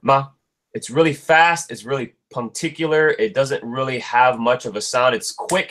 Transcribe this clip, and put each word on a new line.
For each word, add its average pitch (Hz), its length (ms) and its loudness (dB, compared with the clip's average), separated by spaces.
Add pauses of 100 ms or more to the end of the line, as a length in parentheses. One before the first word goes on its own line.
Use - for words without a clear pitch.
ma. 139 260 2 (440)
It's - 180 -12
really 151 240 2
fast. 165 560 2
It's 104 140 -14
really 123 300 -6 (180)
puncticular. 156 880 -2
It 110 140 0
doesn't 135 320 -2
really 127 360 -4
have 123 380 2
much 123 280 0
of 104 100 -8
a 104 40 -4
sound. 123 340 2
It's - 180 -6
quick. - 380 -4